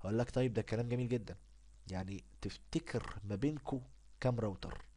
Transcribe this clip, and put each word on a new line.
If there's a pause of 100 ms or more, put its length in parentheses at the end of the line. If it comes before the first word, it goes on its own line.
هقول
لك:
"طيب،
ده
كلام
جميل
جدًا. (540)
يعني (160)
تفتكر
ما
بينكوا (400)
كام
راوتر؟" (120)